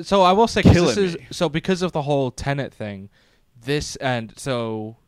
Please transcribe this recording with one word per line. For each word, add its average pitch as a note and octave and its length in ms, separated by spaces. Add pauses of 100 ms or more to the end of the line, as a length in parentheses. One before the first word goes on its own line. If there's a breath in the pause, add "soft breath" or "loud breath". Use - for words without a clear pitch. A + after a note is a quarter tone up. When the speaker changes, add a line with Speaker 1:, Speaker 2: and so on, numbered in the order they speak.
Speaker 1:
so G3 220
I F3+ 80
will A3 160
say, G#3+ 160
'cause - 100
this F3 220
Speaker 2:
killing G3 140
Speaker 1:
is, E3+ 80
Speaker 2:
me. - 140
Speaker 1:
so E3+ 180
because E3+ 340
of F3 80
the D#3+ 100
whole C#3 300
Tenet C#3 420
thing, G2+ 360 (540)
this, D3 340
and A#2+ 400
so A2+ 600 (100)